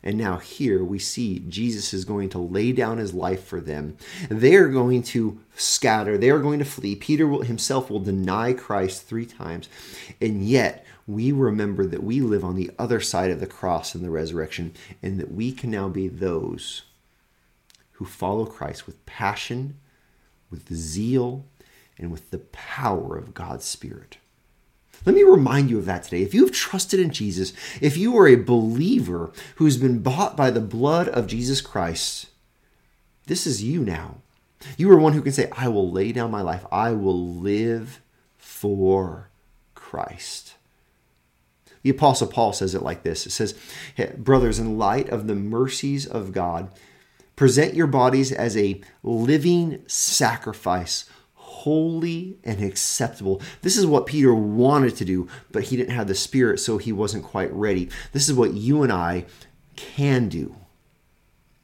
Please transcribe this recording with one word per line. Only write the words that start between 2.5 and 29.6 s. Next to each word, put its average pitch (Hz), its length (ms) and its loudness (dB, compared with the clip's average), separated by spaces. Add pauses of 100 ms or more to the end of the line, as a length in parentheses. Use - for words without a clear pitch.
down 117 260 -2
his 101 160 -6
life 90 300 -4
for 90 180 -10
them. 76 360 -10 (320)
They're 147 380 6
going 127 360 0
to 110 360 -2 (160)
scatter. 107 640 0
They're 131 220 6
going 147 180 0
to 143 80 -2
flee. 104 300 -6
Peter 151 320 2
will, 139 160 -2
himself 120 480 -4
will 104 80 -2
deny 95 540 0
Christ 98 500 -4
three 117 240 -8
times. - 420 -12 (500)
And 107 240 -2
yet 113 400 2 (220)
we 110 260 -2
remember 107 540 0
that 85 180 -6
we 113 160 -2
live 104 240 0
on 90 120 -4
the 92 240 -4
other 117 200 -2
side 92 300 -2
of 85 100 -2
the 95 60 -6
cross 87 480 -4
and 87 100 -8
the 87 60 -6
resurrection, 80 640 -6 (300)
and 95 160 -6
that 76 120 -8
we 113 200 -6
can 127 180 -8
now 101 180 -4
be 95 200 -4
those 80 720 -6 (1120)
who - 140 -12
follow 101 420 -4
Christ - 400 -12
with - 180 -20
passion, 120 720 -6 (720)
with 82 240 -14
zeal, 120 720 -2 (540)
and 85 120 -8
with - 200 -14
the 85 80 -8
power 95 760 -6
of - 200 -14
God's 85 300 -12
Spirit. - 520 -14 (880)
Let 190 120 6
me 403 80 10
remind 139 480 8
you 110 80 0
of 95 60 -4
that 90 180 -4
today. 87 180 -2
If 98 140 -2
you've 330 160 6
trusted - 480 -2
in 175 100 2
Jesus, 95 440 -4 (280)
if 143 160 2
you 226 220 2
are 180 80 12
a 127 80 12
believer 113 960 2 (240)
who's 151 220 6